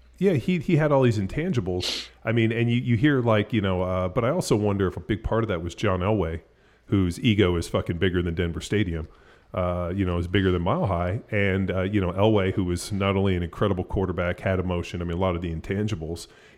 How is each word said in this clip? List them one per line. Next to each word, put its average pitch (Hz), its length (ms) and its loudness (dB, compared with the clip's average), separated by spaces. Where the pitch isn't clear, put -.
Yeah, 185 160 2
he, 170 260 0
he 160 160 2
had 151 160 2
all 135 100 6
these 113 160 4
intangibles. 98 880 -2
I - 60 -2
mean, 113 220 2
and 117 180 0
you, 120 60 2
you 123 200 2
hear, 139 240 4
like, 110 320 2
you 110 80 2
know, 92 220 2
uh, 92 260 0
but 98 160 -2
I 123 60 2
also 165 240 0
wonder 101 320 2
if 85 100 -4
a 85 40 -10
big - 240 -4
part 113 180 0
of 104 60 -2
that 90 120 -2
was 85 140 -8
John 95 240 0
Elway, 90 440 0
whose 92 320 2
ego 98 380 4
is 82 100 -2
fucking 90 320 -2
bigger 90 240 2
than 85 140 -4
Denver 85 240 -2
Stadium. 85 480 -2
Uh, 90 420 -2
you 98 80 0
know, 87 140 0
is 87 100 -4
bigger 95 240 2
than 87 80 2
Mile 127 260 0
High. 90 440 -2
And, 98 400 0
uh, 92 100 -2
you 98 220 0
know, 87 100 -2
Elway, 98 400 2
who 98 120 0
was 90 280 -4
not 98 240 0
only 98 180 2
an 87 80 0
incredible 92 400 -2
quarterback, 87 580 -2
had 95 200 0
emotion, 87 400 -4
I 87 60 -4
mean, 85 100 -4
a 90 40 -2
lot 92 160 0
of 85 40 -6
the 87 100 -4
intangibles, 85 760 -6